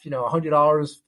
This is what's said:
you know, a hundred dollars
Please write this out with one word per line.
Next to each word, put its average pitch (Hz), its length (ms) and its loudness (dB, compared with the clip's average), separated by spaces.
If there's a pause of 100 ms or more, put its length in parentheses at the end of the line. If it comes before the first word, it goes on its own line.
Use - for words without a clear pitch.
you 151 80 -16
know, 131 140 -6
a 117 40 -4
hundred 160 220 -4
dollars 147 580 2